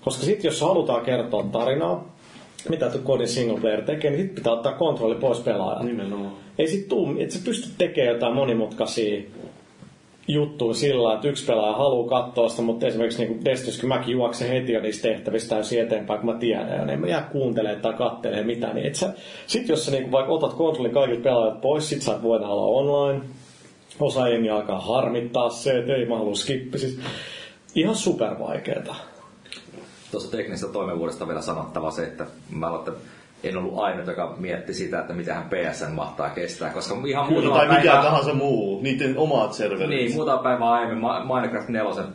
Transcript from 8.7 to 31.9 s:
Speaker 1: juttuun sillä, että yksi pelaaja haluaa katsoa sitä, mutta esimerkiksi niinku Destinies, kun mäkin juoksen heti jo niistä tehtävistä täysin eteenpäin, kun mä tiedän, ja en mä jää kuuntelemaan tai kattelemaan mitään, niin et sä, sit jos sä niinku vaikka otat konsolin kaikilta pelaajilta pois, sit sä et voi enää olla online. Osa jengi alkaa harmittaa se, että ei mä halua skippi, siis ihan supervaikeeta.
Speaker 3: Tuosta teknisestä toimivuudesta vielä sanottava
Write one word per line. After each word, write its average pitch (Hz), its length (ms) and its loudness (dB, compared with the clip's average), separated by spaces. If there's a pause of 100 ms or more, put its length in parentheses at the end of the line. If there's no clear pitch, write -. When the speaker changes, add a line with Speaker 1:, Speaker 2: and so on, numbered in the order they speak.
Speaker 1:
juttuun 147 480 0
sillä, 123 380 4
että 131 140 0
yksi 143 180 -2
pelaaja 107 320 2
haluaa 123 320 4 (140)
katsoa 120 260 2
sitä, 123 120 -4
mutta 117 260 0
esimerkiksi 117 380 0
niinku 113 200 -4
Destinies, 123 340 0
kun 123 100 0
mäkin 123 220 0
juoksen 120 380 0
heti 127 240 2
jo 110 80 2
niistä 107 260 -2
tehtävistä 107 480 -2
täysin 110 260 0
eteenpäin, 104 380 0
kun 117 140 0
mä 117 60 -4
tiedän, 107 480 0
ja 69 60 -2
en - 80 -2
mä 175 60 0
jää 160 240 0
kuuntelemaan 110 500 0
tai 113 120 0
kattelemaan 110 520 -2
mitään, 117 300 -2
niin 123 120 -2
et 147 80 -4
sä, 190 140 0 (380)
sit - 220 -2
jos 156 160 2
sä 143 60 -2
niinku 131 200 0
vaikka 156 220 4
otat 147 200 2
konsolin 156 380 2
kaikilta 123 320 4
pelaajilta 117 360 4
pois, 147 300 2
sit 139 120 -2
sä 107 140 2
et - 80 -6
voi 113 140 4
enää 104 120 -2
olla 104 300 2
online. 143 440 2 (760)
Osa 131 280 2
jengi 117 220 2
alkaa 104 300 -2
harmittaa 120 720 0
se, 131 300 0
että 123 160 0
ei 123 100 2
mä 117 120 0
halua 104 180 -2
skippi, 131 420 -4
siis 131 220 -4 (760)
ihan 185 200 2
supervaikeeta. - 1000 -2 (1160)
Speaker 3:
Tuosta 104 260 -6
teknisestä 98 360 -6
toimivuudesta 85 540 -4
vielä 80 140 -4
sanottava 80 500 -4